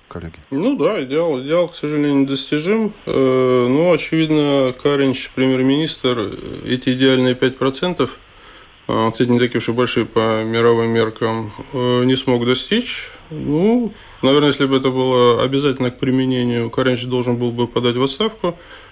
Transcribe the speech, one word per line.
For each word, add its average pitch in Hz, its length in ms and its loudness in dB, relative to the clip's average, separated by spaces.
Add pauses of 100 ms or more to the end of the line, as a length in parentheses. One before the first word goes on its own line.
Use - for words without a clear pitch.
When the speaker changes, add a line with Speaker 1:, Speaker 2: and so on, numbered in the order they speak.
Speaker 1:
коллеги? 85 260 -14 (160)
Speaker 2:
Ну 208 260 -2
да, 156 280 0
идеал, 143 360 -2
идеал, 160 280 0
к - 80 -16
сожалению, 147 460 0
недостижим. 160 720 -2 (140)
Э, 127 640 2
ну, 160 240 4
очевидно, 147 800 2 (100)
Каринч, 139 540 0
премьер-министр, 131 960 0 (340)
эти 127 280 -2
идеальные 127 420 2
пять 131 220 0
процентов, 135 600 -2 (680)
э, 113 240 0
кстати, 120 160 0
не 120 100 2
такие 123 200 0
уж 110 100 -4
и 117 40 -4
большие 120 320 -2
по 113 380 0
мировым 113 480 2
меркам, 113 600 -2 (200)
э, 123 320 0
не 131 120 2
смог 123 280 0
достичь. 127 640 -2 (220)
Ну, 165 640 0 (300)
наверное, 143 260 4
если 139 180 0
бы 135 100 2
это 135 140 0
было 123 540 4
обязательно 131 480 0
к - 60 -20
применению, 127 720 0
Каринч 123 360 -2
должен 123 320 -2
был 120 160 -2
бы 120 160 -2
подать 123 260 -2
в 123 80 0
отставку. 180 560 -4 (340)